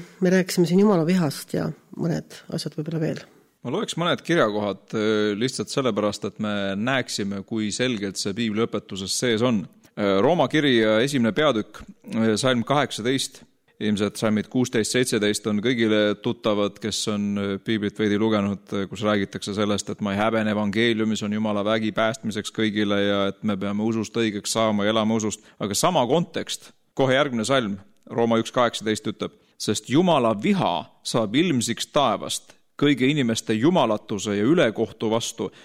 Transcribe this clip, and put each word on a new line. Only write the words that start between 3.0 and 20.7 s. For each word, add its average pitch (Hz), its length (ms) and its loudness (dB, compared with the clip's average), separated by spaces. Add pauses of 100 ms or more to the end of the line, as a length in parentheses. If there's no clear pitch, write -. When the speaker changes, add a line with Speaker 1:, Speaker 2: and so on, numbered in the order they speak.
Speaker 2:
Ma 120 80 -6
loeks 196 240 -6
mõned 165 320 -2
kirjakohad, 104 640 0
eh, 107 480 2
lihtsalt 120 320 -4
sellepärast, 104 560 -2
et 101 160 -8
me 101 320 -4
näeksime, 104 720 -4
kui 107 240 -4
selgelt 101 480 -4
see 101 160 -4
Piibli 113 320 -2
õpetuses 98 480 -6
sees 113 260 0
on. 117 220 0 (320)
Eh, 98 240 2
Rooma 139 320 4
kiri 143 300 4
ja 107 180 4
esimene 127 320 2
peatükk, 131 480 0 (320)
eh, 113 240 2
salm 123 320 0
kaheksateist. 131 760 -2 (380)
Ilmselt 104 380 0
salmid 107 320 0
kuusteist, 120 400 0
seitseteist 107 560 0
on 104 140 0
kõigile 107 500 2 (100)
tuttavad, 104 560 -2
kes 107 200 -4 (120)
on, 104 120 -2 (140)
eh, 98 200 -2
Piiblit 104 420 -2
veidi 104 200 2
lugenud, 101 420 0 (100)
eh, 101 160 -4
kus 95 140 -10
räägitakse 104 520 -2
sellest, 101 360 -2
et 104 120 -8
ma 101 120 -2
ei 98 60 0
häbene 110 340 2
evangeeliumi, 110 640 0